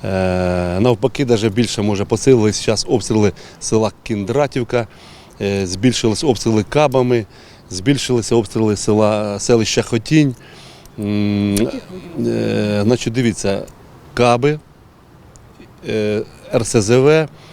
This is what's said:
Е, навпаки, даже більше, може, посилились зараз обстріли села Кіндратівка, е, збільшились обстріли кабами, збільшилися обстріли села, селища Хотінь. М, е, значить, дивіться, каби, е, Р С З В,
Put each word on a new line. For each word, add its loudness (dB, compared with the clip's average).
Е, 0
навпаки, 0
даже 2
більше, -2
може, 0
посилились 2
зараз -2
обстріли 2
села 0
Кіндратівка, -2
е, -2
збільшились 0
обстріли 0
кабами, 2
збільшилися -2
обстріли 0
села, 0
селища 2
Хотінь. 0
М, 0
е, -2
значить, 2
дивіться, -2
каби, 2
е, -2
Р 2
С 2
З 4
В, 4